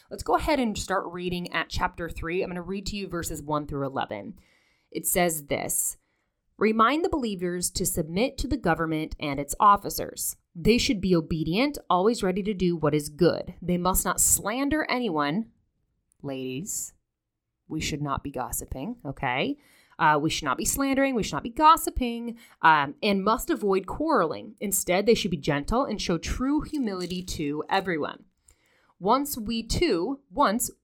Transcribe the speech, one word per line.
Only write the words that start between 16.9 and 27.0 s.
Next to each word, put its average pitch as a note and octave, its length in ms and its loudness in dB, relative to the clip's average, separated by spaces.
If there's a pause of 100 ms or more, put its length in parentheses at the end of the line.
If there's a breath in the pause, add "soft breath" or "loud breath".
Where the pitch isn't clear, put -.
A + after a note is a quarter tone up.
we D#3 140 -6
should D3 220 -4
not C#3 200 -2
be C#3+ 80 -10
gossiping, C3 760 -8
okay? C#3+ 520 -2 (420 soft breath)
Uh, D#3 200 6
we D#3 100 2
should - 140 -4
not C3 140 0
be - 80 -4
slandering, C4+ 480 2
we G#3+ 80 0
should - 120 -4
not C#3+ 100 -4
be A#3 60 -8
gossiping, A#3+ 840 2 (280 loud breath)
um, D3+ 400 6
and G3 200 2
must A3+ 280 0
avoid G3 340 0
quarreling. G#3 720 0
Instead, G3 460 0
they A#3 80 8
should G3+ 160 0
be D#3+ 80 -2
gentle D3 480 0
and G3 160 -4
show E3+ 160 0
true C#4 440 0
humility F#3 600 -4